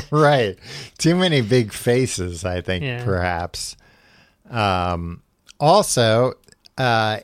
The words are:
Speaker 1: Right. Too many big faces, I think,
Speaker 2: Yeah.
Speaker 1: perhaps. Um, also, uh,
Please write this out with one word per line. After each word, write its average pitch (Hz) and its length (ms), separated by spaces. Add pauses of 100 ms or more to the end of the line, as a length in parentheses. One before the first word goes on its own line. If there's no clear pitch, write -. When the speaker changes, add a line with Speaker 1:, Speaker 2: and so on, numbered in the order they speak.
(120)
Speaker 1:
Right. 147 480 (400)
Too 165 160
many 175 260
big 110 320
faces, 95 720
I 90 160
think, 92 220
Speaker 2:
Yeah. 123 200
Speaker 1:
perhaps. 90 720 (760)
Um, 90 760 (360)
also, 127 760 (440)
uh, 110 460